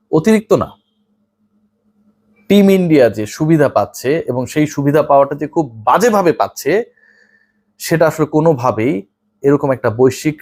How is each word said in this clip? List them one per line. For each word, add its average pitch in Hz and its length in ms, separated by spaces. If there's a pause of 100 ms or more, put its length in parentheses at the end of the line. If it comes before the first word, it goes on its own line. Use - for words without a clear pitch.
(120)
অতিরিক্ত 208 400
না? 113 160 (1800)
টিম 202 220
ইন্ডিয়া 160 380
যে 107 180
সুবিধা 156 420
পাচ্ছে 113 420 (160)
এবং 123 200
সেই 151 200
সুবিধা 143 360
পাওয়াটা 139 320
যে 147 140
খুব 160 260
বাজেভাবে 175 580
পাচ্ছে, - 400 (1040)
সেটা 165 280
আসলে 151 200
কোনোভাবেই 127 680 (480)
এরকম 143 300
একটা 123 180
বৈশ্বিক 131 520